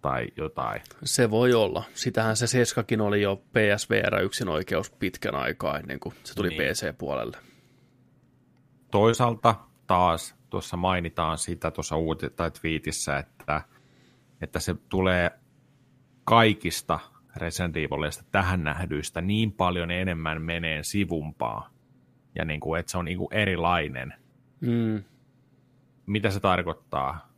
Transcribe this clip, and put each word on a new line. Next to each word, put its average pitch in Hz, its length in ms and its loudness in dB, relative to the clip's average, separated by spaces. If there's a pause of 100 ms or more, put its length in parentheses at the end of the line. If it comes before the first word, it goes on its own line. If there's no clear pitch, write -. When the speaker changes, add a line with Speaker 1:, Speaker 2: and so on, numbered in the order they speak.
Speaker 1:
Tai 65 340 -2
jotain. 64 460 -6 (220)
Speaker 2:
Se 123 260 2
voi 123 240 4
olla. 104 300 2 (100)
Sitähän 110 420 0
se 120 100 0
Seskakin 117 540 2
oli 104 220 2
jo 98 140 2
P - 200 -6 (200)
S - 140 -6
V 104 200 4
R 95 120 2
yksinoikeus 90 680 -2
pitkän - 440 -4
aikaa 71 440 -2
ennen 67 220 -8
kuin - 140 -10 (100)
se - 100 -16
tuli 92 140 0
Speaker 1:
Niin. 78 140 -2
Speaker 2:
P 71 120 0
C - 240 -6
puolelle. 65 380 -4 (1500)
Speaker 1:
Toisaalta 113 640 4 (320)
taas 90 480 4 (160)
tuossa 95 260 -6
mainitaan 85 600 0
sitä 82 320 -4
tuossa 80 260 -4
uuti-, 80 340 -2
tai 85 200 -2
twiitissä, 76 680 -4
että, - 440 -4 (760)
että 80 200 -6
se 90 140 -2 (140)
tulee 92 420 2 (960)
kaikista 107 720 4 (380)
Resident 85 400 -4
Evilista 73 560 -4
tähän 92 320 2
nähdyistä 78 560 -4
niin 104 320 0
paljon 87 380 0
enemmän 80 520 -2
meneen 82 420 -4
sivumpaa. 78 840 -4 (640)
Ja 82 100 -4
niinku, 78 300 -4
että 87 180 -4
se 92 60 -2
on 87 60 -2
niinku 90 280 -4
erilainen. 85 840 0 (460)
Speaker 2:
Mm. 113 420 0 (1040)
Speaker 1:
Mitä 104 240 2
se 98 100 -2
tarkoittaa? 85 960 -2